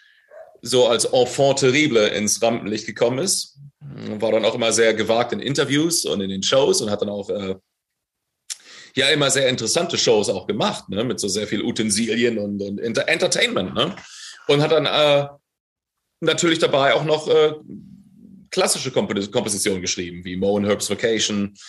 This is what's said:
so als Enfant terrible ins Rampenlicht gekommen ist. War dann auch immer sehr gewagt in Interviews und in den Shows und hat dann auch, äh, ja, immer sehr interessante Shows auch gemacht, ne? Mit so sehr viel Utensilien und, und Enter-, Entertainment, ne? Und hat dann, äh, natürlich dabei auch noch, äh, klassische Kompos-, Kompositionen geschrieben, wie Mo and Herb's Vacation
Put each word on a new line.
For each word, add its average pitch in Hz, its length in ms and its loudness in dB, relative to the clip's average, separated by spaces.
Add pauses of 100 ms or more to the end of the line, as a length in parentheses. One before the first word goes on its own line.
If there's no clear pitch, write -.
(640)
so 120 240 4
als 117 180 2
Enfant 131 520 2
terrible 127 520 4
ins 104 300 -2
Rampenlicht 113 460 -2
gekommen 120 320 0
ist. - 400 -4 (640)
War 110 120 0
dann 110 140 2
auch 113 80 2
immer 117 180 0
sehr 113 220 4
gewagt 113 400 0
in 107 60 -2
Interviews 147 680 0
und 95 160 -2
in 95 80 -4
den 95 140 -6
Shows - 380 2
und 107 100 -4
hat 104 100 -4
dann 104 80 -2
auch, 101 220 -6
äh, 98 240 -4 (1400)
ja, 131 120 2
immer 143 240 2
sehr 135 180 2
interessante 127 480 -2
Shows 107 320 2
auch 95 160 -4
gemacht, - 440 -4
ne? 98 140 -4
Mit 113 160 -4
so 101 80 -4
sehr 101 200 -4
viel 104 160 -4
Utensilien 113 760 -2
und, 101 240 -6
und 101 180 -8
Enter-, 113 280 -4
Entertainment, 170 680 -2
ne? 156 220 -2 (520)
Und 143 140 4
hat 156 100 2
dann, 151 140 4
äh, 143 420 4 (920)
natürlich 160 400 2
dabei 139 340 4
auch 147 120 2
noch, 151 220 0
äh, 156 260 4 (1000)
klassische 185 400 -2
Kompos-, 101 400 -2
Kompositionen 101 500 -2
geschrieben, 87 440 -6
wie 90 100 -8
Mo 98 220 0
and 104 100 0
Herb's 104 240 0
Vacation 104 640 -2 (140)